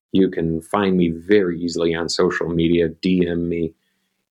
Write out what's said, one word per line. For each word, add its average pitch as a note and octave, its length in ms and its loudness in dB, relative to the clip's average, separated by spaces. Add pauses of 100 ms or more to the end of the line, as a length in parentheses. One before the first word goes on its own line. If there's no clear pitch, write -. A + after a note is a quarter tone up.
(120)
You F#2+ 180 4
can E2 320 -2
find G2 360 0
me F2 120 2
very F2 500 0
easily E2+ 360 -2
on E2 140 -4
social F2+ 400 0
media, E2 400 2
D F2+ 360 0
M E2+ 220 -4
me. E2+ 260 -4 (580)